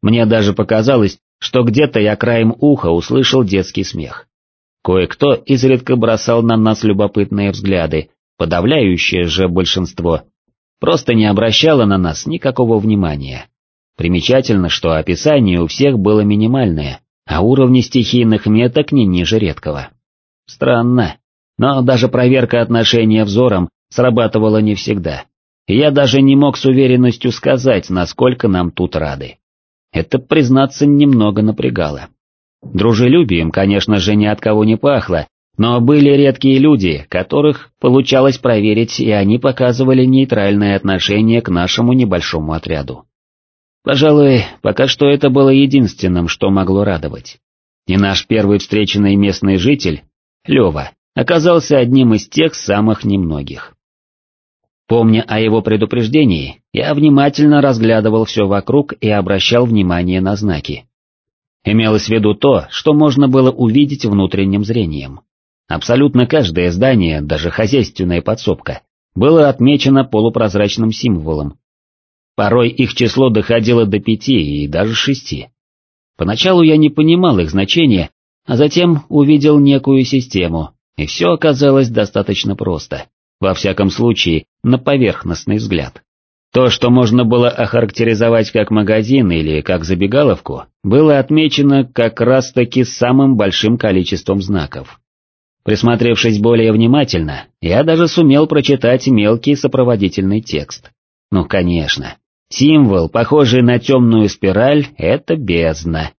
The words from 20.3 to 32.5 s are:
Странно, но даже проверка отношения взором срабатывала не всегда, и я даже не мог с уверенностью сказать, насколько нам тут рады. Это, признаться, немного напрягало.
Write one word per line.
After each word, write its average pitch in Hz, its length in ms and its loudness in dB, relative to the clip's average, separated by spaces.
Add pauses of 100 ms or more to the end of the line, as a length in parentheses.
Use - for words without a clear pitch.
Странно, 120 680 0 (400)
но 135 260 0
даже 123 260 2
проверка 123 520 0
отношения 113 600 0
взором 101 460 0 (200)
срабатывала 110 680 0
не 107 160 0
всегда, 90 520 -6 (420)
и 98 100 0
я 147 140 2
даже 139 300 2
не 135 140 4
мог 139 220 2
с - 80 -6
уверенностью 127 680 2
сказать, 127 600 -2
насколько 120 560 -2
нам 90 240 -2
тут 87 240 -4
рады. 69 420 -8 (560)
Это, 160 240 -4
признаться, 135 680 0
немного 123 560 2
напрягало. 95 640 -4 (560)